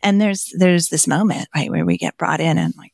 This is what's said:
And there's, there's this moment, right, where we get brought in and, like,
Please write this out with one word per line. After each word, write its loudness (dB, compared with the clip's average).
And 4
there's, 0
there's 4
this -2
moment, 0
right, -2
where -2
we 2
get -6
brought -2
in 0
and, -2
like, -20